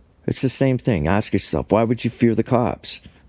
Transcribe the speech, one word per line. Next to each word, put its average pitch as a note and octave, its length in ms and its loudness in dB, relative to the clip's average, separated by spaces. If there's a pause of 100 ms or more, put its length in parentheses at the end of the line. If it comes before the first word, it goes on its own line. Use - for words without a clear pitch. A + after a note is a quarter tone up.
(280)
It's - 140 0
the C3 80 2
same C3 280 0
thing. E2+ 300 0
Ask G2 260 0
yourself, - 380 -2
why A2 140 4
would A2+ 180 -2
you A#2 80 -2
fear A#2 240 2
the A2+ 80 0
cops, - 580 -2 (280)